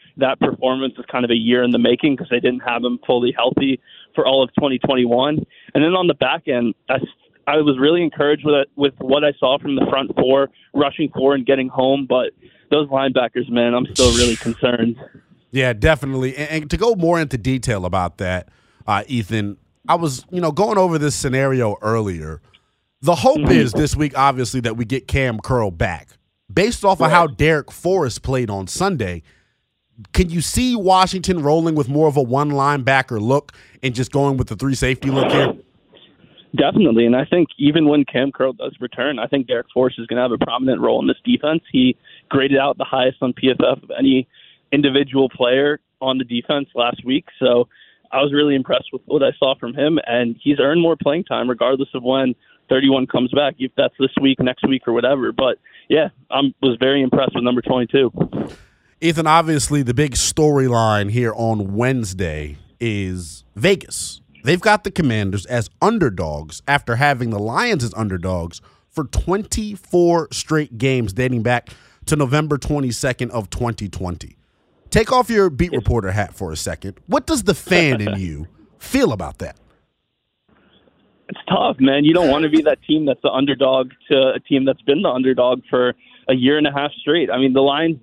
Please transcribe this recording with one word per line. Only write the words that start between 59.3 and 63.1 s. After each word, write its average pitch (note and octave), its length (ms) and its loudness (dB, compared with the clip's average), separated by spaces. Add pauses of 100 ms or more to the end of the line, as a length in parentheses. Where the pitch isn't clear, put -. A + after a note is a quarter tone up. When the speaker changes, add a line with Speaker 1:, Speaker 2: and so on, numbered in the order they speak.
Speaker 2:
the A#2+ 100 -2
big D3 200 0
storyline A#2 960 2
here A#2 240 0
on G#2+ 400 -2
Wednesday F#2 840 -4 (220)
is F#2+ 640 -6 (140)